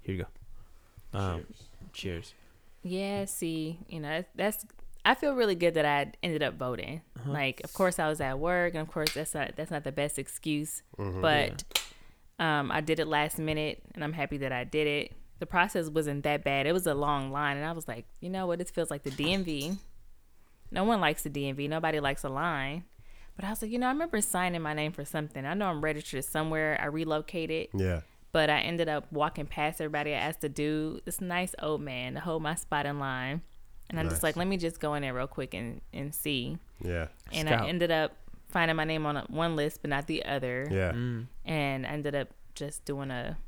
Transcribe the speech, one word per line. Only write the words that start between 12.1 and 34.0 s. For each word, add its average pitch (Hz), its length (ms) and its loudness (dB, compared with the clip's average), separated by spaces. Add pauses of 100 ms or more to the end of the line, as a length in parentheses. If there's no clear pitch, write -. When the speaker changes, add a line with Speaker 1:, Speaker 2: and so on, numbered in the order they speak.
Speaker 1:
Yeah. 156 220 4
Speaker 3:
um, 135 100 0
I 156 80 4
did 156 220 2
it 151 60 2
last 151 320 2
minute, 156 440 0 (100)
and 156 120 -4
I'm 160 80 -2
happy 143 240 -2
that 135 160 -2
I 123 100 -2
did 151 240 2
it. 147 240 0 (280)
The 175 80 -4
process 175 420 4
wasn't 147 340 2
that 147 220 2
bad. 139 220 4
It 160 40 4
was 180 160 4
a 151 60 4
long 143 380 2
line, 143 260 0
and 147 80 -2
I 165 80 -2
was 160 120 -6
like, 117 200 -8 (160)
"You 175 80 -6
know 185 180 -2
what? 170 120 2
This 180 120 -4
feels 165 180 0
like 143 140 -4
the 139 80 -2
D 147 220 2
M 196 100 2
V." 156 300 -2 (960)
No 190 140 2
one 220 160 4
likes 156 220 2
the 151 60 -2
D 139 200 -2
M 135 60 -2
V. 143 120 -2
Nobody 160 320 2
likes 139 240 0
a 143 60 -2
line. 147 560 -2 (500)
But 185 80 -6
I 196 60 -2
was 220 120 -4
like, 220 100 -4
"You 240 80 -2
know, 254 80 2
I 262 40 4
remember 302 300 0
signing 180 400 2
my 151 120 -2
name 151 200 0
for 143 100 -6
something. 151 420 -4
I 151 80 -2
know 202 120 2
I'm 160 180 0
registered 151 400 -2
somewhere. 156 580 2
I - 40 0
relocated." 160 880 -2
Speaker 2:
Yeah. 92 280 2 (300)
Speaker 3:
But 156 180 6
I 151 120 6
ended 170 260 2
up 151 240 -2
walking 151 340 2
past 156 360 -2
everybody. 147 320 0
I 123 40 0
asked 156 240 0
the 151 80 0
dude, 151 540 0
this - 160 -6
nice 180 420 0
old 151 200 0
man, 127 320 -4
to 143 80 -4
hold 160 200 0
my 156 140 0
spot 147 300 0
in 143 140 0
line. 135 420 -2 (480)
And 165 100 -2
I'm 160 80 2